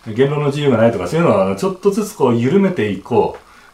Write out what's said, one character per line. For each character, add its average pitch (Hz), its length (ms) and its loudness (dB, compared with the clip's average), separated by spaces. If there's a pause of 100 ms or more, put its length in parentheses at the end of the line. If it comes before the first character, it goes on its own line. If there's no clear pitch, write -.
言 120 220 0
論 147 120 -2
の 147 60 -2
自 147 140 -2
由 143 100 2
が 113 60 2
な 113 100 4
い 117 40 2
と - 60 -4
か、 92 100 -6
そ - 80 -4
う 165 40 2
い 170 40 2
う - 40 2
の 120 40 4
は、 98 120 2
あ 95 60 0
の、 98 60 -4
ち 185 100 -4
ょ 190 60 -2
っ 185 40 -8
と 202 160 0
ず 202 160 -2
つ - 80 -14
こ 131 140 2
う 113 60 2
緩 131 240 2
め 190 120 2
て 104 180 -2
い 95 120 -6
こ - 360 -2 (360)